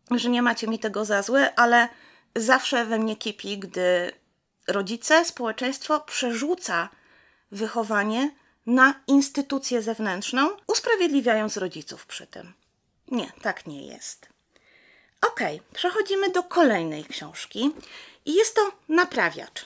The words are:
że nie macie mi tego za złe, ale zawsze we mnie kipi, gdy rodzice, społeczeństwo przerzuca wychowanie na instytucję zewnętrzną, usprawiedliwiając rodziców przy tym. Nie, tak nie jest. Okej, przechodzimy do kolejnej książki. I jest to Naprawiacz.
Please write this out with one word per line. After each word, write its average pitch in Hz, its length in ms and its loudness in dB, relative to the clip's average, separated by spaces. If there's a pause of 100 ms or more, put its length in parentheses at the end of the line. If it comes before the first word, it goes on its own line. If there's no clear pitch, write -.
(120)
że 240 180 0
nie 240 120 2
macie 233 260 0
mi 220 120 -2
tego 214 260 -4
za 202 160 2
złe, 262 340 2
ale 240 340 6 (460)
zawsze 240 500 2
we 220 140 0
mnie 220 160 -2
kipi, 202 440 -8
gdy 180 520 0 (560)
rodzice, 226 580 2
społeczeństwo 254 720 -4
przerzuca 233 880 -4 (640)
wychowanie 220 840 -2 (300)
na 262 280 6 (140)
instytucję 277 760 2
zewnętrzną, 220 680 -2 (180)
usprawiedliwiając 277 880 2
rodziców 175 480 -8
przy - 220 -14
tym. - 260 -18 (580)
Nie, 240 200 -4 (100)
tak - 260 -6
nie 139 200 -14
jest. - 420 -14 (1000)
Okej, 262 340 -6 (120)
przechodzimy 392 560 0
do 359 140 0
kolejnej 175 640 2
książki. - 640 -6 (540)
I 294 80 -2
jest 453 220 4
to 403 160 2 (180)
Naprawiacz. 285 760 -2